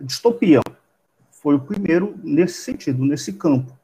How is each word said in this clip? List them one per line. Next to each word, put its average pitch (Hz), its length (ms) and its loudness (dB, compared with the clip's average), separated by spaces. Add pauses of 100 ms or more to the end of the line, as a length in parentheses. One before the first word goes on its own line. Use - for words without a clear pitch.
distopia. 165 580 2 (720)
Foi 147 240 0
o 135 60 2
primeiro 180 640 -2
nesse 165 400 0
sentido, 131 420 -4
nesse 143 280 -2
campo. 139 400 -2 (120)